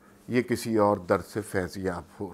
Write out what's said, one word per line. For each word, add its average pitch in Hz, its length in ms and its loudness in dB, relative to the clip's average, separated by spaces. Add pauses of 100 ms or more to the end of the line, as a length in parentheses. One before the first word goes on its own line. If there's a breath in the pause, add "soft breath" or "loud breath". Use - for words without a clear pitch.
(300 soft breath)
ये 120 120 2
किसी 113 360 0
और 104 320 4
दर्द 95 140 2
से - 180 -6
फैजियाब 92 640 -4 (140)
हो 95 140 -10